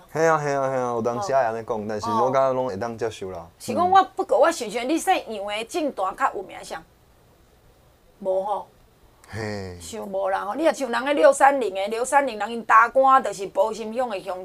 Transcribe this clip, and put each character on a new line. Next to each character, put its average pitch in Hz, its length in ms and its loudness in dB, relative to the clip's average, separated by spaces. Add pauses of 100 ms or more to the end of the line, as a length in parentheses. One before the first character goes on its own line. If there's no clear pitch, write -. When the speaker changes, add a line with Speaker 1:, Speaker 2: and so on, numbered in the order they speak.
(120)
Speaker 1:
嘿 160 160 2
啊， 160 100 4
嘿 147 160 0
啊， 135 160 0
嘿 135 80 -2
啊， 123 140 -2
有 117 100 -2
当 120 220 -2
时 127 100 -4
爱 131 120 4
安 113 140 -2
尼 113 40 -10
讲， 117 120 -4
Speaker 2:
哦。 104 140 -6
Speaker 1:
但 107 100 -4
是 113 80 -8
我 131 220 0
感 135 140 4
觉 131 100 2
拢 131 140 -2
会 95 100 -6
当 117 180 -6
接 113 140 -4
受 95 220 -10
啦。 85 120 -12 (140)
Speaker 2:
是 - 160 -8
讲 349 160 2
我 381 140 6 (120)
不 381 80 -4
过 - 140 0
我 311 140 6
想 226 180 -6
想， 233 180 -6
你 311 120 0
说 381 120 0 (160)
因 208 160 -8
为 208 200 -6
政 311 280 -4
党 - 240 -4
较 - 200 -2
有 - 80 -8
名 - 200 -16
啥？ - 160 -12 (1400)
无 190 240 -2
吼。 196 240 -4 (640)
Speaker 1:
嘿。 101 480 -8
Speaker 2:
想 214 280 -12
无 190 220 -2
啦 190 100 0
吼， 190 160 -6
你 294 80 -4
若 311 100 4
像 254 160 -6
人 233 160 -2
个 294 80 0
六 302 180 6
三 277 300 4
零 196 140 -4
的， 196 140 -4
六 226 140 -2
三 277 220 4
零 214 140 -6
人 214 120 -6
因 233 120 -8
大 233 260 6
官 269 320 6
就 214 100 -4
是 196 160 -8
保 214 240 0
心 220 220 -8
乡 247 160 -2
的 196 100 -6
乡 180 260 -8